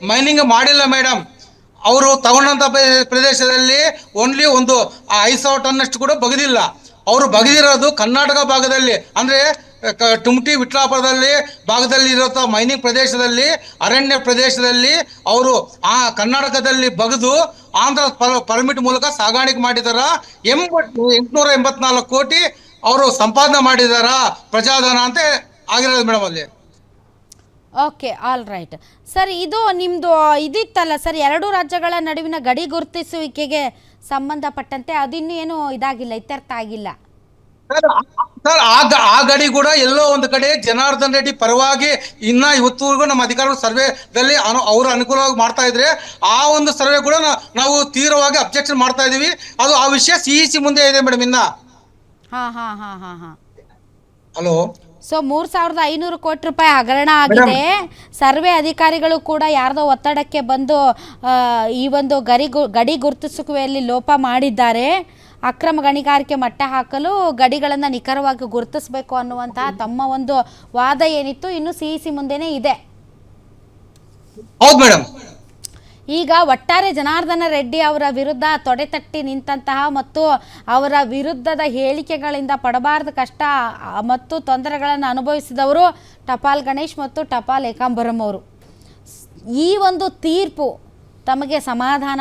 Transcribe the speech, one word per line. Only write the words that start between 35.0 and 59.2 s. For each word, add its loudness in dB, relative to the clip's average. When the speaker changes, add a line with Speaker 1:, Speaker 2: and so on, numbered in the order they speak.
Speaker 2:
ಏನು -6
ಇದಾಗಿಲ್ಲ, -6
ಇತ್ಯರ್ಥ -12
ಆಗಿಲ್ಲ. -10
Speaker 1:
ಸರ್, 4
ಆ, 2
ಸರ್, 2
ಆ 6
ಗ-, 4
ಆ 6
ಗಡಿ 2
ಕೂಡ 2
ಎಲ್ಲೋ 2
ಒಂದು 2
ಕಡೆ 0
ಜನಾರ್ದನ್ 0
ರೆಡ್ಡಿ 0
ಪರವಾಗಿ 0
ಇನ್ನ 2
ಇವತ್ತುವರೆಗೂ 2
ನಮ್ಮ 2
ಅಧಿಕಾರಿಗಳು -2
ಸರ್ವೆದಲ್ಲಿ 0
ಅನು-, 0
ಅವ್ರ 4
ಅನುಕೂಲವಾಗಿ 0
ಮಾಡ್ತಾ 0
ಇದ್ರೆ, 0
ಆ 2
ಒಂದು 2
ಸರ್ವೆ 0
ಕೂಡ 2
ನಾ-, -2
ನಾವು 0
ತೀವ್ರವಾಗಿ 0
ಅಬ್ಜೆಕ್ಷನ್ -2
ಮಾಡ್ತಾ 0
ಇದೀವಿ. 0
ಅದು 4
ಆ 4
ವಿಷಯ 2
ಸಿ 0
ಇ 2
ಸಿ -2
ಮುಂದೆ 2
ಇದೆ 2
ಮೇಡಮ್ 0
ಇನ್ನ. 0
Speaker 2:
ಹಾ, -8
ಹಾ, -10
ಹಾ, -16
ಹಾ, -16
ಹಾ. -20
Speaker 1:
ಹಲೋ. -2
Speaker 2:
So, -2
ಮೂರ್ -2
ಸಾವಿರದ -2
ಐನೂರು -4
ಕೋಟಿ -6
ರೂಪಾಯಿ 2
ಹಗರಣ 2
ಆಗಿದೆ. 6
Speaker 1:
ಮೇಡಮ್. -2
Speaker 2:
ಸರ್ವೆ 2
ಅಧಿಕಾರಿಗಳು 0